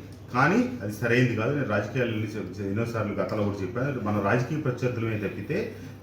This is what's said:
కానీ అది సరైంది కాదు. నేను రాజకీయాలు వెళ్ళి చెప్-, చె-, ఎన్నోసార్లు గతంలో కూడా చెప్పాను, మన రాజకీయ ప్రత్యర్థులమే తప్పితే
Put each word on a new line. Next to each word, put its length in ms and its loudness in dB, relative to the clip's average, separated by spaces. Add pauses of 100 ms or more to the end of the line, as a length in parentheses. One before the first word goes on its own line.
(340)
కానీ 340 6 (140)
అది 100 -4
సరైంది 440 4
కాదు. 180 2
నేను 140 0
రాజకీయాలు 420 0
వెళ్ళి 160 -2
చెప్-, 340 -8
చె-, 60 -4
ఎన్నోసార్లు 480 -2
గతంలో 300 0
కూడా 120 0
చెప్పాను, 480 -2
మన 160 2
రాజకీయ 380 2
ప్రత్యర్థులమే 600 0
తప్పితే 580 -4 (260)